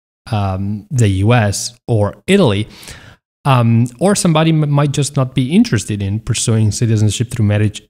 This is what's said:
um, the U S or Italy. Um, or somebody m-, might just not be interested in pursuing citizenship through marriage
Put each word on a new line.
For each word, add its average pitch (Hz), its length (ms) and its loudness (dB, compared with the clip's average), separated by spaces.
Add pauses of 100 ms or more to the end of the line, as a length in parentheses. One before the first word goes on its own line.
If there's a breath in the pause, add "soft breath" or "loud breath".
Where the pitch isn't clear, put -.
(320)
um, 98 580 -4
the 117 180 2
U 98 240 2
S 104 540 -2
or 104 400 -2
Italy. 127 420 2 (760 loud breath)
Um, 120 420 2 (120)
or 196 160 2
somebody 165 360 2
m-, 156 180 0
might 143 240 0
just 143 240 -4
not 131 180 -2
be 131 220 -2
interested 107 460 0
in 101 180 -4
pursuing 110 500 0
citizenship 107 600 0
through 107 160 -2
marriage 104 440 0